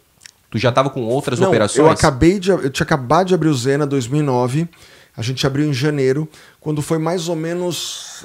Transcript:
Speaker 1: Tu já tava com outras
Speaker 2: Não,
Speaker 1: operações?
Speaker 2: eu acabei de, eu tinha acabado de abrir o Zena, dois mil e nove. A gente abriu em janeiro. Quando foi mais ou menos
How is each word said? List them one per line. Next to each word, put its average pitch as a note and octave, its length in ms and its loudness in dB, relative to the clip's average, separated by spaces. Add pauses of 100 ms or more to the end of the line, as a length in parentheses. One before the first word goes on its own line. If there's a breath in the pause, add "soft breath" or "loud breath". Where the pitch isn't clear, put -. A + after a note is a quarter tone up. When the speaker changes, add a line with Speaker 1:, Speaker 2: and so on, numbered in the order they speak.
(500)
Speaker 1:
Tu - 100 -4
já A#2+ 120 2
tava C#3 180 2
com C3 140 -6
outras C3 360 -2
Speaker 2:
Não, F#3+ 100 4
Speaker 1:
operações? A2 300 2
Speaker 2:
eu D#3 100 6
acabei D#3+ 500 4
de, F#3 120 0
eu D#3 180 0
tinha D3+ 160 -4
acabado D#3 420 0
de F#3 60 2
abrir D#3+ 160 2
o D3+ 40 2
Zena, C#3 320 0
dois C3+ 220 -2
mil D3 140 0
e - 20 -2
nove. C3 460 0 (480 loud breath)
A B2 60 -10
gente B2+ 220 -4
abriu C#3 220 -2
em D3 60 -2
janeiro. C#3 560 0 (320 loud breath)
Quando D3+ 220 -4
foi D#3+ 160 -2
mais E3 280 -2
ou F3 80 -4
menos E3+ 880 -8